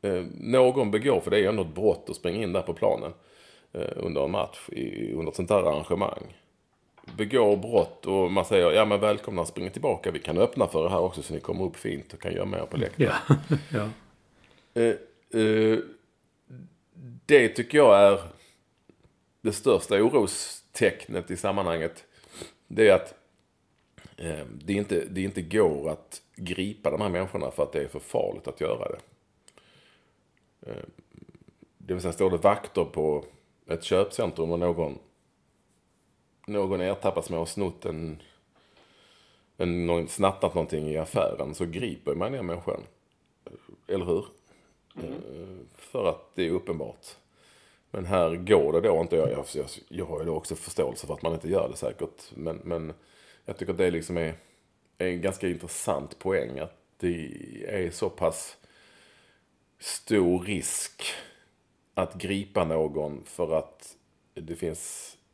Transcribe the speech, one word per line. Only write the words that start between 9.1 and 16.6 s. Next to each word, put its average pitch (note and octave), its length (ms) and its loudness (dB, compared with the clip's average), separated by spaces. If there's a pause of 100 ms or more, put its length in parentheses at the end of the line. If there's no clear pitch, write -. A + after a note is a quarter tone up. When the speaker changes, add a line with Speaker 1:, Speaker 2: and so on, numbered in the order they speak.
Speaker 1:
att D#2+ 60 -2
springa F#2 220 -8
tillbaka, G2+ 420 -2
vi D#2 80 -4
kan E2 180 -2
öppna A2 300 4
för D#2+ 160 0
det F2 60 2
här F#2 120 2
också F2+ 200 -2
så - 120 -8
ni E2 60 -6
kommer F2+ 260 -4
upp E2 100 -6
fint - 380 -8
och - 80 -18
kan F2 120 -6
göra F2+ 120 -4
mer F#2+ 200 -6
på - 120 -6
läktaren. - 340 0 (180)
Speaker 2:
Ja. C#3+ 280 4 (160)
<laughs> G#2+ 160 -2 (840)
Ja. A#2 80 0
Speaker 1:
Eh, A2+ 140 4 (460)
eh, A2 380 4 (1500)